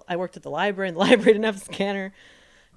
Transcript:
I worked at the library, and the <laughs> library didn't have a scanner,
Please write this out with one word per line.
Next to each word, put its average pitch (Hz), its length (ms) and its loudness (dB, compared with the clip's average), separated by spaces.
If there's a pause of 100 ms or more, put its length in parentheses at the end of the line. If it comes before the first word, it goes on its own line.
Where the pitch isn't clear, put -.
I 175 80 -4
worked 180 200 -6
at 160 80 -18
the 143 60 -12
library, 190 380 -2
and 165 80 -8
the 175 40 0
<laughs> 196 80 2
library 226 240 6
didn't 214 120 -2
have 214 120 -2
a 196 40 -14
scanner, 196 520 -4 (640)